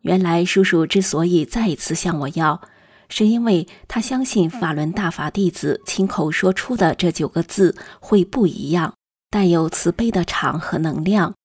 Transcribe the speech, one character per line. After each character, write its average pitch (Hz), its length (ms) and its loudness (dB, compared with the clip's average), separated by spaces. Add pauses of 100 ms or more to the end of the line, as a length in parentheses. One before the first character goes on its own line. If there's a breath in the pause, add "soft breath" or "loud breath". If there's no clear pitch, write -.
原 185 200 0
来 170 220 2
叔 190 180 2
叔 170 240 2
之 196 140 2
所 165 240 0
以 175 220 4
再 226 220 0
一 160 60 0
次 - 200 -4
向 165 240 -2
我 139 100 -4
要， 156 320 0 (480 soft breath)
是 - 180 0
因 233 180 2
为 180 220 2 (200 loud breath)
他 - 140 -4
相 262 240 -2
信 196 240 2
法 170 240 -4
轮 151 200 -2
大 190 180 -2
法 151 200 -6
弟 190 200 0
子 - 360 -4
亲 - 200 0
口 156 240 -2
说 185 220 0
出 240 240 -4
的 165 180 2
这 175 160 0
九 156 180 -4
个 165 140 -2
字 180 340 2 (240 loud breath)
会 196 240 4
不 220 220 0
一 143 240 -4
样， 165 240 0 (360)
带 202 160 2
有 165 220 4
慈 - 220 0
悲 233 200 -2
的 185 140 0
场 - 340 -4
和 - 200 -6
能 156 260 -2
量。 190 300 2 (100)